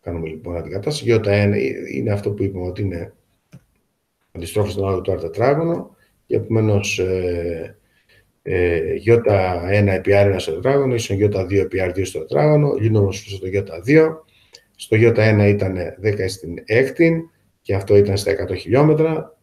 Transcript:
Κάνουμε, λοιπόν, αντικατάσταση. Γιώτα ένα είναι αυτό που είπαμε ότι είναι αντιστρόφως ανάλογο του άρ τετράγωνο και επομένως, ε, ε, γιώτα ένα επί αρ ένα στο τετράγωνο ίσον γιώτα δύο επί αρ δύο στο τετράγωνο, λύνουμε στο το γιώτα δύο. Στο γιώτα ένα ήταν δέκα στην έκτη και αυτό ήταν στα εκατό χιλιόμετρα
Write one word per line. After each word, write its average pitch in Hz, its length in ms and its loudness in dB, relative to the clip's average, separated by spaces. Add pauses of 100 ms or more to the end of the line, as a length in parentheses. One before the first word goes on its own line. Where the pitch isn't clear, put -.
Κάνουμε, 82 260 -8
λοιπόν, 82 300 -10
αντικατάσταση. 95 460 -8
Γιώτα 113 280 2
ένα 101 260 4 (360)
είναι - 180 -4
αυτό 101 200 -4
που 101 120 -4
είπαμε 90 240 -6
ότι 98 140 -8
είναι 85 320 -6 (1160)
αντιστρόφως 95 460 -4
ανάλογο 98 240 -2
του 95 100 -4
άρ 90 100 -4
τετράγωνο 156 760 -2 (300)
και 120 100 -4
επομένως, 107 640 0
ε, 87 800 -4 (640)
ε, 87 520 -2
γιώτα 92 760 2
ένα 101 220 4
επί 92 220 0
αρ 101 140 6
ένα 95 120 0
στο 85 140 -6
τετράγωνο 131 400 0
ίσον 107 240 -2
γιώτα 98 280 2
δύο 95 160 2
επί 92 200 -2
αρ 90 100 -2
δύο 92 140 -2
στο - 140 -8
τετράγωνο, 151 540 2
λύνουμε 107 380 2
στο 98 280 -12
το 92 80 -10
γιώτα 95 340 -4
δύο. 156 440 2 (500)
Στο - 200 -2
γιώτα 107 280 4
ένα 107 240 4
ήταν 101 300 0 (200)
δέκα 98 300 -2
στην 85 260 -10 (120)
έκτη 165 640 0 (320)
και 101 140 -4
αυτό 98 200 2
ήταν 101 220 6
στα - 140 -2
εκατό 95 240 -4
χιλιόμετρα 151 880 0